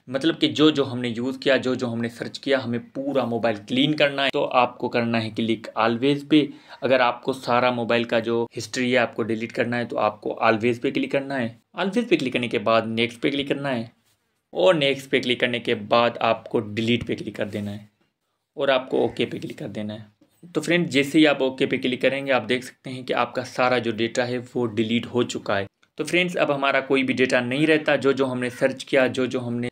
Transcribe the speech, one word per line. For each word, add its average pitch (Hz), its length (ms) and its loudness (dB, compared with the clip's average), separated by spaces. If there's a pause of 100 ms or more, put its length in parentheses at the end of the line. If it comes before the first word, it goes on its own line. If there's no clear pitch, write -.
मतलब 147 280 -2
कि 151 120 0
जो 147 220 4
जो 139 140 2
हमने 123 240 -4
यूज़ 123 300 -4
किया, 135 180 4
जो 127 180 0
जो 123 120 -4
हमने 117 220 -4
सर्च 117 300 -10
किया, 135 200 0
हमें 117 220 -4
पूरा 135 440 -4
मोबाइल 117 320 -2
क्लीन 135 380 2
करना 139 300 0
है। 135 60 0
तो 143 120 -2
आपको 123 460 2
करना 117 300 0
है 110 120 -2
क्लिक 110 360 -2 (120)
always 120 440 2
पे। 143 260 4 (340)
अगर 127 180 4
आपको 123 320 0
सारा 123 380 2
मोबाइल 120 340 0
का 117 160 0
जो 117 340 -2
हिस्ट्री 123 360 -4
है, 123 80 4
आपको 120 240 0
डिलीट 113 300 -4
करना 120 240 -2
है, 120 80 -2
तो 120 120 -8
आपको 110 480 -2
always 113 340 2
पे 135 120 -2
क्लिक 135 220 -4
करना 139 220 -2
है। 117 260 -4 (200)
always 196 240 0
पे 175 120 2
क्लिक - 160 -2
करने 120 160 -2
के 120 100 -2
बाद 110 280 2
नेक्स्ट 117 340 -2
पे 147 100 0
क्लिक 139 180 -4
करना 143 200 -4
है 120 240 -6 (640)
और 180 200 6
नेक्स्ट 139 360 0
पे 131 100 2
क्लिक 123 200 -2
करने 120 200 0
के 120 140 0
बाद 117 480 2
आपको 117 380 0
डिलीट 113 460 -2
पे 117 80 -4
क्लिक - 220 -10
कर 110 80 -4
देना 101 260 -8
है 104 180 -12 (680)
और 139 140 0
आपको 131 280 0
ओके 120 260 0
पे - 140 -8
क्लिक - 200 -12
कर 131 100 -12
देना 107 260 -10
है। - 240 -20 (360)
तो 160 60 0
फ्रेंड्स, 165 300 0
जैसे 139 280 2
ही 151 60 8
आप 139 180 4
ओके 131 240 0
पे 127 120 -2
क्लिक 123 240 -4
करेंगे, 135 300 0
आप 123 100 4
देख 123 220 -2
सकते - 260 -16
हैं 127 140 -10
कि - 80 -4
आपका 123 300 -2
सारा 127 360 0
जो 117 140 -2
डेटा 117 320 -2
है, 123 140 -4
वो 123 280 -4
डिलीट 113 400 0
हो 123 160 0
चुका 104 340 -2
है। 98 100 -2 (300)
तो 151 80 -4
फ्रेंड्स, 175 320 0
अब 147 140 2
हमारा 139 300 2
कोई 135 220 2
भी 127 100 0
डेटा 127 280 4
नहीं 131 260 0
रहता। 151 300 4
जो 131 160 4
जो 131 140 2
हमने 123 240 -4
सर्च 127 320 -2
किया, 131 240 2
जो 127 200 -2
जो 127 140 -4
हमने 120 320 -4